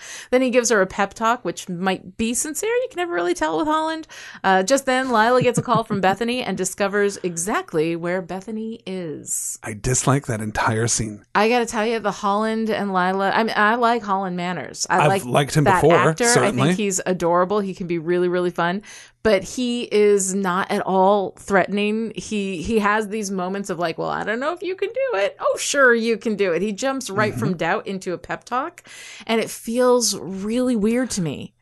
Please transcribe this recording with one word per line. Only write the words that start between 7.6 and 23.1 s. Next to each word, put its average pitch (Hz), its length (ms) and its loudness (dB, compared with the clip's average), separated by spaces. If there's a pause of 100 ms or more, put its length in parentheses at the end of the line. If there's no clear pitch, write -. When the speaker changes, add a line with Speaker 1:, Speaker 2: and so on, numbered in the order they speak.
Speaker 1:
where 175 240 -2
Bethany 220 640 -8
is. 170 760 -8
Speaker 2:
I 113 100 -8
dislike 127 540 0
that 110 160 -4
entire 110 460 -2
scene. 107 340 -4 (120)
Speaker 1:
I 208 140 4
gotta 240 160 2
tell 226 220 -2
you, 226 120 -2
the 202 120 -2
Holland 220 580 -2
and 202 240 -2
Lila, 190 380 0
I - 120 2
mean, 226 140 -2
I 214 200 4
like 233 260 2
Holland 190 340 -4
Manners. 175 540 -6
I 175 100 4
Speaker 2:
I've 151 80 6
Speaker 1:
like 196 160 2
Speaker 2:
liked 139 300 0
him 151 100 4
Speaker 1:
that 185 160 4
Speaker 2:
before, 160 160 6
Speaker 1:
actor. 160 320 2
Speaker 2:
certainly. 127 340 4
Speaker 1:
I 139 40 4
think 180 120 4
he's 196 280 -2
adorable. 180 540 2
He 196 140 -4
can 180 120 -8
be 170 120 -2
really, 175 300 0
really 180 220 0
fun. 175 320 -2 (400)
But 196 220 4
he 240 400 -4
is 202 500 4
not 190 360 -2
at 196 120 0
all 190 560 4
threatening. 208 760 0
He, 190 460 -4
he 226 180 0
has 208 280 2
these 202 220 -6